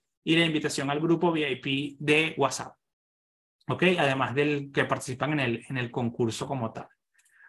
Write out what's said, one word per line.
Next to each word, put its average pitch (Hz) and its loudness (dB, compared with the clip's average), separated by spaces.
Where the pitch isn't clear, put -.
y 160 2
la 165 4
invitación 147 0
al 143 0
grupo 165 4
V 151 0
I 123 -2
P 139 -4
de 156 2
WhatsApp. - -2
¿Ok? 123 0
Además 135 2
del 143 0
que 139 2
participan 135 -2
en 151 0
el, 117 -2
en 135 -6
el 120 -4
concurso 117 -2
como 123 -4
tal. - -12